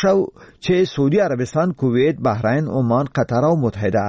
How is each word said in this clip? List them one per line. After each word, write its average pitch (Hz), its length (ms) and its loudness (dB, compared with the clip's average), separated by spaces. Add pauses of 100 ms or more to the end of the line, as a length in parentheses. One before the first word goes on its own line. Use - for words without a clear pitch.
شو 196 180 2 (460)
چې 180 200 2 (100)
سعودي 143 260 2
عربستان، 156 520 -2
کویت، 131 480 0
بحرین، 120 480 0
عمان، 123 460 0
قطر 127 340 0
او 165 80 2
متحده 104 520 0